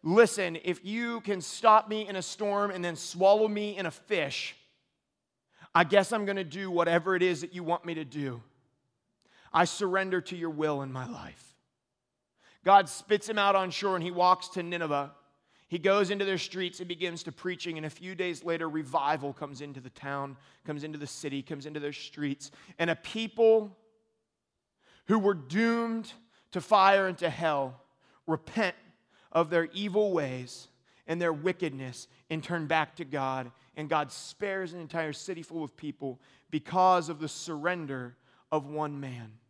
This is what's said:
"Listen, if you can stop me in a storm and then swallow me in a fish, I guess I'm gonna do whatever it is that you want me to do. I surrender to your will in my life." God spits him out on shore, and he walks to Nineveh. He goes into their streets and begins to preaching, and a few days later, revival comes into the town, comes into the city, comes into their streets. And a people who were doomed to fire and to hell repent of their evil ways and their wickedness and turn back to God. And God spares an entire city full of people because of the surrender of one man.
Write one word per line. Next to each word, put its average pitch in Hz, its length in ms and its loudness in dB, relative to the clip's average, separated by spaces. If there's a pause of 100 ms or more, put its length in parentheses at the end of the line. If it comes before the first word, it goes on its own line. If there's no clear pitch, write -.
"Listen, 185 600 4
if 175 220 -2
you 233 360 -4
can 196 200 -4
stop 214 480 6
me 214 180 -4
in 196 80 -6
a 185 60 -2
storm 202 480 -2
and 185 140 -4
then 170 120 -4
swallow 196 520 4
me 208 300 -4
in 190 80 -4
a 160 60 -4
fish, - 640 -4 (1160)
I 170 100 6
guess 190 280 4
I'm 214 140 -2
gonna 196 180 -2
do 185 280 -8
whatever 170 440 2
it 175 60 2
is 175 200 2
that 175 120 -10
you 180 100 -10
want 170 220 -2
me 170 100 -6
to 156 100 -8
do. 131 360 -8 (1120)
I 170 120 6
surrender 185 560 -2
to 180 140 -12
your 165 140 -4
will 151 320 -2
in 139 100 -8
my 127 140 -8
life." - 500 -16 (1080)
God 190 260 8
spits - 400 0
him 220 80 -2
out 202 180 4
on 190 160 2
shore, 196 240 -2
and 170 80 -2
he 180 80 -4
walks 180 380 4
to 180 140 -6
Nineveh. 156 500 -2 (540)
He 175 120 -4
goes 196 320 4
into 202 140 0
their 190 120 0
streets 180 420 -6
and 180 80 -10
begins 170 360 -6
to - 80 -10
preaching, 175 460 -8
and 156 80 -8
a 156 40 -6
few 180 260 -12
days 175 280 -6
later, 165 260 -4
revival 143 640 -2
comes 139 280 -12
into 139 200 -14
the 127 80 -16
town, 139 480 -8 (280)
comes 147 180 -6
into 156 140 -8
the 147 100 -8
city, 139 340 -8
comes 143 240 -10
into 151 140 -8
their 147 140 -6
streets. - 580 -8 (280)
And 170 100 2
a 160 60 2
people 220 800 4 (1300)
who 220 120 4
were 202 140 2
doomed 226 800 -2 (380)
to 180 100 -4
fire 196 460 6
and 180 100 -4
to 170 120 0
hell 139 520 -2 (460)
repent 165 480 -2 (560)
of 160 180 2
their 165 240 2
evil 202 400 0
ways 131 560 -4 (380)
and 170 140 -4
their 170 120 2
wickedness 147 760 -4 (220)
and 156 140 -6
turn 165 240 -4
back 156 280 0
to 165 100 -10
God. 131 460 -4 (240)
And 151 140 -8
God 147 220 0
spares 190 600 -6
an 175 80 -14
entire 160 340 -6
city 165 300 -10
full 160 200 -8
of 139 120 -12
people 139 460 -10 (280)
because 180 600 2
of 156 100 -8
the 156 80 -6
surrender 147 880 -6 (360)
of 151 160 -2
one 147 320 -6
man. 120 400 -12 (100)